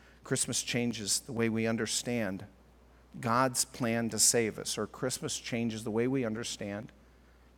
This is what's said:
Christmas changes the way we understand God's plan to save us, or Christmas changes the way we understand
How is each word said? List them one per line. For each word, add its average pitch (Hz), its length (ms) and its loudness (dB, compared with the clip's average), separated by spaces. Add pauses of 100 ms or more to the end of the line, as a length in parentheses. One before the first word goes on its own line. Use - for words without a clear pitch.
(240)
Christmas - 400 0
changes 113 580 0
the - 100 -12
way 117 160 2
we 113 180 2
understand 110 800 -2 (760)
God's 127 420 4
plan 117 460 0
to 107 100 -2
save 110 400 4
us, - 180 -6
or 107 80 0
Christmas - 540 -4
changes 113 460 -4
the 117 60 -4
way 113 160 2
we 131 180 0
understand 110 640 -6 (680)